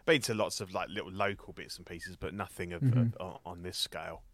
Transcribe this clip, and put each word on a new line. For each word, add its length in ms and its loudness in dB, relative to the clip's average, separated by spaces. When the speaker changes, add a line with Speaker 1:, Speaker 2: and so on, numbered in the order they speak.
Speaker 1:
been 160 8
to 120 2
lots 280 2
of, 100 -8
like, 160 0
little 240 -4
local 400 0
bits 240 -10
and 100 -14
pieces, 300 -8
but 160 -4
nothing 400 -4
of, 80 -4
Speaker 2:
Mm-hmm. 180 6
Speaker 1:
of, 220 4
on, 240 -8
on 180 -10
this 140 -6
scale. 460 -6